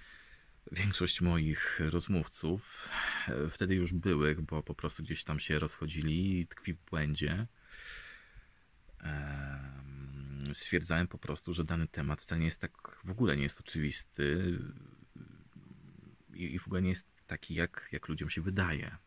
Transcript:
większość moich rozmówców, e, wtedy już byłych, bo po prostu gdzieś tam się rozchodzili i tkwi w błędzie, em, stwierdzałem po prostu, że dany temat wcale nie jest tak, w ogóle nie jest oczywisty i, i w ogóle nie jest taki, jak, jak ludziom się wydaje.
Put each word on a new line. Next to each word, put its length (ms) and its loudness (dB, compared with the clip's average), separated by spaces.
większość 500 2
moich 580 4
rozmówców, 1080 0
e, 220 0
wtedy 260 2
już 180 4
byłych, 480 4
bo 220 -2
po 120 -6
prostu 280 -4
gdzieś 200 -4
tam 160 0
się 200 2
rozchodzili 800 0
i 80 0
tkwi 260 -6
w 160 -8
błędzie, 580 2
em, 1400 -8
stwierdzałem 540 2
po 100 -8
prostu, 360 -4
że 100 2
dany 240 2
temat 340 0
wcale 180 -2
nie 60 4
jest 140 0
tak, 440 -12
w 60 -8
ogóle 280 4
nie 60 4
jest 160 -2
oczywisty 1000 0
i, 200 -6
i 60 -2
w 80 -12
ogóle 140 2
nie 80 6
jest 180 -2
taki, 280 -8
jak, 360 -2
jak 160 -6
ludziom 220 -2
się 120 -4
wydaje. 640 0